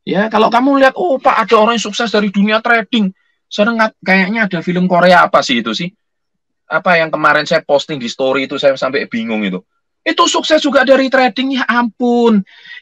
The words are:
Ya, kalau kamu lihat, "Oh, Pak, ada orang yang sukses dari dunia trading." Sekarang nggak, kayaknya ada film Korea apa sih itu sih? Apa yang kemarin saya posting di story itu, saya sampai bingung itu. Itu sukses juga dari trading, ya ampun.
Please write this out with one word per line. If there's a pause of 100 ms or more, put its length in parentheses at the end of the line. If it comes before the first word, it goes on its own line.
Ya,
kalau
kamu
lihat,
"Oh,
Pak,
ada
orang
yang
sukses
dari
dunia
trading." (320)
Sekarang
nggak,
kayaknya
ada
film
Korea
apa
sih
itu
sih? (720)
Apa
yang
kemarin
saya
posting
di
story
itu,
saya
sampai
bingung
itu. (400)
Itu
sukses
juga
dari
trading,
ya
ampun. (400)